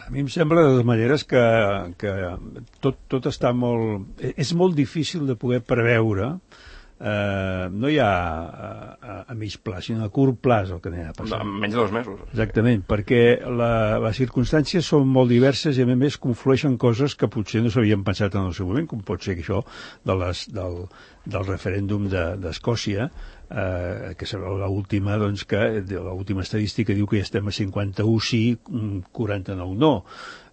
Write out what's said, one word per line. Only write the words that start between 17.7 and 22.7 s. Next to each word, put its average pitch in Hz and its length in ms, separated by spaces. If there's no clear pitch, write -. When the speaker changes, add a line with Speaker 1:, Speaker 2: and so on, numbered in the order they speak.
Speaker 1:
pensat 98 260
en 95 160
el 82 80
seu 92 140
moment, 151 180
com 110 160
pot 107 160
ser 95 160
que 85 80
això 101 160
de 95 140
les, 87 180
del, 90 220
del 95 220
referèndum 101 580
de, 92 160
d'Escòcia, 101 720